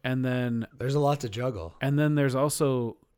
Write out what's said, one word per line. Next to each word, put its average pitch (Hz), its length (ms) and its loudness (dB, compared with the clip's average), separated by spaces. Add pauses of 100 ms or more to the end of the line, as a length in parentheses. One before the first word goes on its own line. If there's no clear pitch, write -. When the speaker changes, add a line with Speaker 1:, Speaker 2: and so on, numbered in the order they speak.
Speaker 1:
And 127 200 0
then 123 420 0 (120)
Speaker 2:
There's 131 160 -2
a 147 60 2
lot 143 200 2
to 123 80 -6
juggle. 104 520 -6
Speaker 1:
and 143 180 0
then 151 160 4
there's 139 220 2
also 131 600 0 (220)